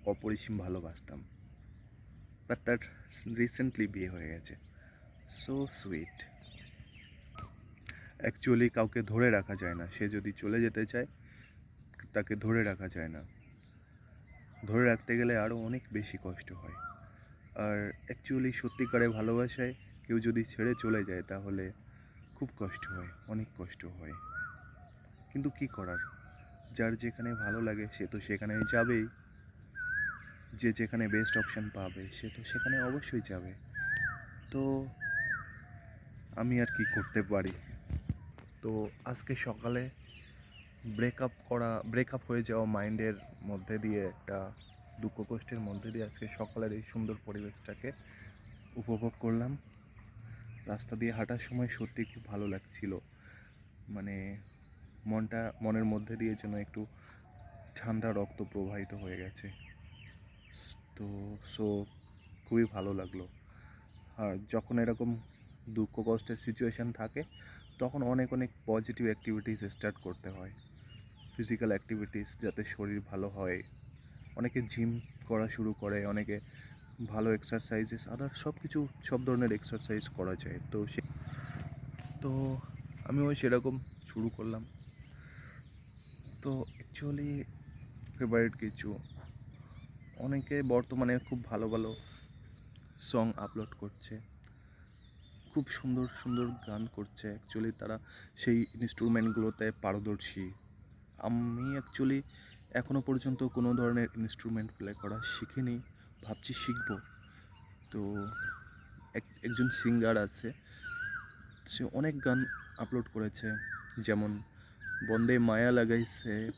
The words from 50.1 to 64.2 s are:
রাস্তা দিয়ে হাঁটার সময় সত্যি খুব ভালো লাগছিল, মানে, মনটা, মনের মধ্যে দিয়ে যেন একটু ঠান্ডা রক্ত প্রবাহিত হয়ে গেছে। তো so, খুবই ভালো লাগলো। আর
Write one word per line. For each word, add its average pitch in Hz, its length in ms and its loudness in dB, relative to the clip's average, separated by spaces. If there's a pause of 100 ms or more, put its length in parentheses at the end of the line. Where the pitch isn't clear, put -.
রাস্তা 107 300 -4
দিয়ে 117 160 2
হাঁটার 113 280 0
সময় 123 280 0
সত্যি 113 360 -2
খুব 113 220 -10
ভালো 101 220 -2
লাগছিল, 98 520 -4 (880)
মানে, 98 480 -4 (680)
মনটা, 110 560 0
মনের 110 240 4
মধ্যে 107 300 0
দিয়ে 110 200 2
যেন 104 200 -4
একটু 104 300 -4 (880)
ঠান্ডা 113 360 0
রক্ত 101 320 0
প্রবাহিত 98 500 -4
হয়ে 95 240 -6
গেছে। 98 340 -8 (1400)
তো 101 420 -6 (200)
so, 104 280 4 (600)
খুবই 117 200 6
ভালো 101 280 -2
লাগলো। 92 340 -6 (880)
আর 101 200 0 (120)